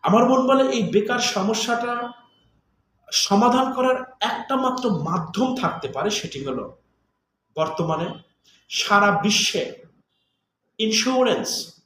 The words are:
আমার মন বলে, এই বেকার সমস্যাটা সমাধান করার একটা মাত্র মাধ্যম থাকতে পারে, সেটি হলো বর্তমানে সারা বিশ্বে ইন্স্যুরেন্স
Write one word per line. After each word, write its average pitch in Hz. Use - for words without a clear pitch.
আমার 226
মন 262
বলে, 262
এই 220
বেকার 226
সমস্যাটা 233
সমাধান 240
করার 254
একটা -
মাত্র 254
মাধ্যম 185
থাকতে 156
পারে, 160
সেটি -
হলো 123
বর্তমানে 165
সারা 202
বিশ্বে 208
ইন্স্যুরেন্স 226